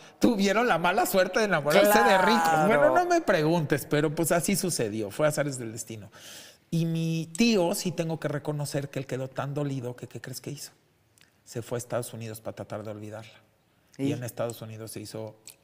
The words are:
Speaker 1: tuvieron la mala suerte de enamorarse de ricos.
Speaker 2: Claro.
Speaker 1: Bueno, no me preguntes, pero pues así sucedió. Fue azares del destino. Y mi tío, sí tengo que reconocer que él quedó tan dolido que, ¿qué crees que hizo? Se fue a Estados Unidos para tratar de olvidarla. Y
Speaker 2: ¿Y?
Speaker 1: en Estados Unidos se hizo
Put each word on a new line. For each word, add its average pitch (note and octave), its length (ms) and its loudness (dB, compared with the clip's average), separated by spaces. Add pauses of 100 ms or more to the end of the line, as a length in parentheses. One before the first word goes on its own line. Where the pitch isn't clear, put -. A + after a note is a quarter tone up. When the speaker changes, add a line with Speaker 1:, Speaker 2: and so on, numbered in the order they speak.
(180)
Speaker 1:
tuvieron G#3 500 4
la F3 100 4
mala F3+ 280 2
suerte F#3+ 340 2
de G#3+ 60 2
enamorarse F#3+ 560 6
de G3+ 160 6
ricos. F#3 240 4
Speaker 2:
Claro. D#3+ 240 4
Speaker 1:
Bueno, C#4+ 280 6
no F4 120 4
me F4 160 2
preguntes, D#3 680 2
pero D3+ 260 2
pues E3+ 180 0
así F3 240 2
sucedió. A2 540 -2
Fue D3+ 160 0
azares D3 320 0
del A2+ 140 -8
destino. A2 380 -12 (600)
Y E3 160 0
mi E3 500 -2
tío, G#3 380 2
sí F#3+ 180 -4
tengo D#3+ 280 -4
que D3+ 80 -4
reconocer C#3+ 640 -6
que - 80 -8
él C#3 80 -8
quedó C3 220 -6
tan C3 260 -6
dolido C3+ 420 -6
que, - 120 -16
¿qué A2+ 120 -14
crees - 220 -14
que - 80 -10
hizo? - 220 -14 (720)
Se - 180 -12
fue B2 140 -8
a A#2+ 40 -4
Estados A#2+ 320 -6
Unidos A2+ 280 -12
para - 140 -10
tratar G#2+ 300 -12
de G#2+ 60 -12
olvidarla. G#2+ 420 -14 (680)
Y C#3 60 -4
Speaker 2:
¿Y? C#3 80 0
Speaker 1:
en A#2+ 120 -6
Estados A#2 380 -8
Unidos A2 280 -14
se G#2+ 100 -12
hizo G#2+ 360 -12 (280)